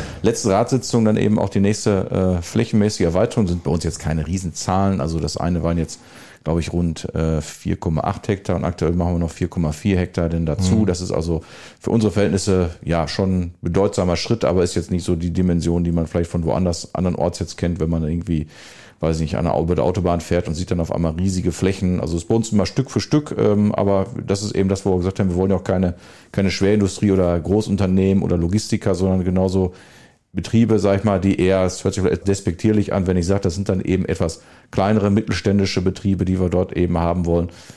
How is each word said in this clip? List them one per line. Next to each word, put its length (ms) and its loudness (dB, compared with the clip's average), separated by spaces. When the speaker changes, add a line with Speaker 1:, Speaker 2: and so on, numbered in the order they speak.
Speaker 1:
<coughs> 160 -12
letzten 300 0
Ratssitzung 520 2
dann 140 4
eben 220 2
auch 100 0
die 100 0
nächste, 800 2
äh, 20 -4
flächenmäßige 680 0
Erweiterung, 400 2
sind 160 -2
bei 80 -2
uns 120 -2
jetzt 160 -4
keine 280 -2
Riesenzahlen. 720 -2
Also 180 -2
das 160 -4
eine 280 -2
waren 140 0
jetzt, 220 -4
glaub 140 0
ich, 120 -4
rund, 420 -4
äh, 280 0
vier 340 -6
Komma 300 -2
acht 240 -4
Hektar 260 -2
und 80 -2
aktuell 300 -2
machen 220 0
wir 40 0
noch 120 -2
vier 180 -4
Komma 240 -2
vier 260 0
Hektar 300 -2
denn 160 -2
dazu. 320 2
Speaker 2:
Mhm. 80 4
Speaker 1:
Das 160 0
ist 100 -6
also 300 -2
für 100 -2
unsere 220 2
Verhältnisse 560 2
ja 240 0
schon 320 0
ein 200 -6
bedeutsamer 540 2
Schritt, 300 -2
aber 180 4
ist 120 -2
jetzt 160 -2
nicht 120 -2
so 140 0
die 140 -2
Dimension, 520 2
die 80 0
man 160 0
vielleicht 240 -2
von 140 -2
woanders, 500 -2
andernorts 440 -2
jetzt 180 -8
kennt, 240 -2
wenn 80 0
man 140 0
irgendwie, 440 -2
weiß 160 0
ich 60 -2
nicht, 140 -4
an 80 -2
der, 140 2
über 160 0
der 80 0
Autobahn 380 0
fährt 260 -2
und 80 -4
sieht 160 -6
dann 80 0
auf 120 -2
einmal 220 -2
riesige 380 -2
Flächen. 480 0
Also 180 -4
es 60 -4
ist 60 -18
bei 60 4
uns 160 0
immer 160 2
Stück 240 -2
für 80 0
Stück, 380 -2
ähm, 360 2
aber 320 2
das 180 -2
ist 100 -4
eben 160 2
das, 160 -2
wo 80 2
wir 40 2
gesagt 220 -2
haben, 100 2
wir 80 -2
wollen 140 2
ja 60 2
auch 60 -4
keine, 300 0
keine 200 0
Schwerindustrie 600 2
oder 280 2
Großunternehmen 840 2
oder 140 0
Logistiker, 580 0
sondern 280 0
genauso 500 0
Betriebe, 460 2
sag 200 4
ich 40 -6
mal, 160 2
die 220 2
eher, 240 4
es 180 -6
hört 120 0
sich 80 -2
vielleicht 240 0
despektierlich 640 0
an, 140 0
wenn 100 2
ich 80 0
sag, 160 0
das 140 -2
sind 140 -4
dann 120 0
eben 240 0
etwas 360 -4
kleinere, 400 2
mittelständische 720 0
Betriebe, 420 0
die 160 0
wir 100 2
dort 240 0
eben 260 0
haben 260 0
wollen, 240 0